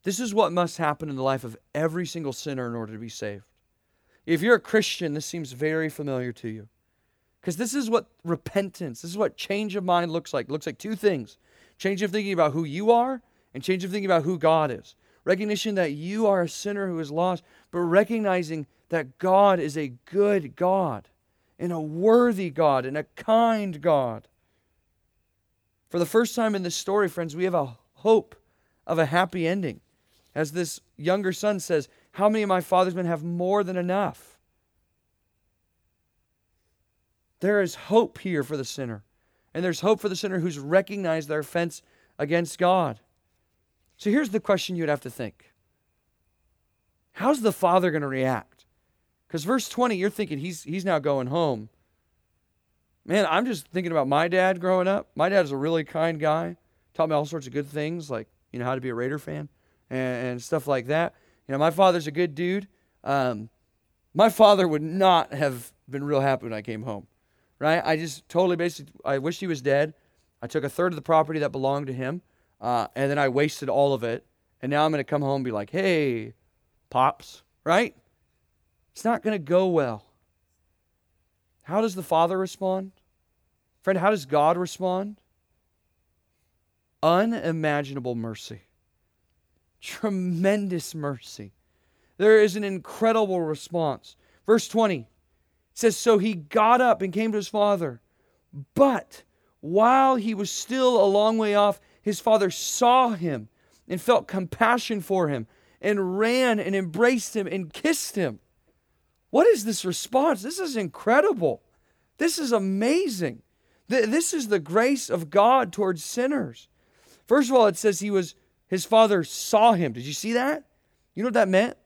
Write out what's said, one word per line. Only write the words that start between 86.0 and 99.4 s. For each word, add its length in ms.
Unimaginable 1120
mercy. 480
Tremendous 1120
mercy. 580
There 240
is 160
an 80
incredible 800
response. 720
Verse 220
twenty 400
says, 220
"So 220
he 160
got 460
up 220
and 100
came 200
to 40
his 120
father. 520
But 480